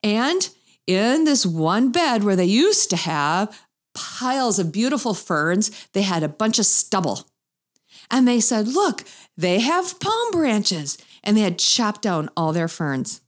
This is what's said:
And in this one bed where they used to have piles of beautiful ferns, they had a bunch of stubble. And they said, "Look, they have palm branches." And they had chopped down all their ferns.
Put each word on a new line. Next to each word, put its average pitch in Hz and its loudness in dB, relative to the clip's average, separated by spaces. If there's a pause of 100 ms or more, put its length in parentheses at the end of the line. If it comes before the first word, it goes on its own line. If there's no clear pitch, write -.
And 254 0 (400)
in 233 2
this 285 2
one 175 2
bed 262 2
where 202 2
they 180 2
used 294 2
to 180 -2
have 165 -2 (360)
piles 254 -2
of 165 -2
beautiful 233 -2
ferns, 175 0 (220)
they 196 0
had 175 0
a 151 -2
bunch 220 -2
of 208 2
stubble. - -2 (840)
And 254 4
they 247 4
said, 214 0
"Look, 311 0 (320)
they 180 2
have 349 -2
palm 453 -2
branches." 214 -2 (260)
And 208 2
they 220 4
had 180 0
chopped - -2
down 165 -2
all 160 0
their 165 0
ferns. 139 -6